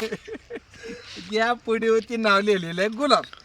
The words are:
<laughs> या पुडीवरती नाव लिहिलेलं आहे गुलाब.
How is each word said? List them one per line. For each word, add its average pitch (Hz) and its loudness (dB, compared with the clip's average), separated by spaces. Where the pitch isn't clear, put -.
<laughs> - -10
या 226 2
पुडीवरती 226 0
नाव 208 4
लिहिलेलं 180 0
आहे 214 0
गुलाब. 226 2